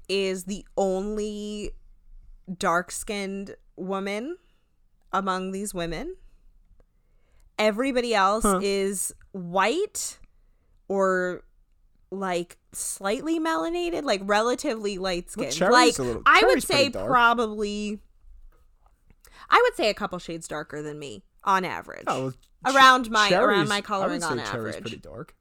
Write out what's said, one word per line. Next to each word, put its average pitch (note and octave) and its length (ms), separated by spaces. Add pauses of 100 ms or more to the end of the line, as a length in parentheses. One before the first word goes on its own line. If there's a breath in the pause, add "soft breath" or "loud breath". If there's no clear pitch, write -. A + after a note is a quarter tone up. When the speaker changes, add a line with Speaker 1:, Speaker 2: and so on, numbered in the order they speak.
Speaker 1:
is F#3+ 360
the F#3+ 220 (100)
only G#3 960 (840)
dark-skinned G3 960 (220)
woman G3+ 600 (760)
among F#3 400
these G3+ 200
women. G3 440 (1400)
Everybody A#3 560
else G3+ 280
Speaker 2:
Huh. G3 200
Speaker 1:
is G3 520 (160)
white G3 880 (720)
or, F#3 560 (680)
like, F3+ 480 (140)
slightly C4+ 680
melanated, E4 640
like, G#3+ 220
relatively G#3+ 720
light-skinned. F3+ 480
Speaker 2:
Well, B2+ 60
Cherry's F3+ 200
Speaker 1:
Like, B3 260
Speaker 2:
a C3+ 40
little, A#2+ 240
Speaker 1:
I C#4+ 60 (100)
would - 60
Speaker 2:
Cherry's E4+ 160
pretty C#4 200
Speaker 1:
say C#4 40
Speaker 2:
dark. G3+ 200
Speaker 1:
probably, G#3+ 920 (1500 loud breath)
I G4 160
would B4 120
say C4 120
a G3+ 60
couple F#3+ 240
shades E3 300
darker D3+ 340
than D3+ 160
me C3 240 (220)
on F#3+ 200
average. - 440
Speaker 2:
Oh, C3 140
well, C3 100
Ch-, - 420
Speaker 1:
Around C4 360
my, G#3 200
around F#3 100 (140)
Speaker 2:
Cherry's, E3+ 140
Speaker 1:
my G3+ 80
Speaker 2:
I G#3 60
Speaker 1:
coloring G3 300
Speaker 2:
would F3 100
say E3 60
Speaker 1:
on - 100
Speaker 2:
Cherry's G#2+ 100 (280)
Speaker 1:
average. F#2 60
Speaker 2:
pretty D#2 140
dark. - 440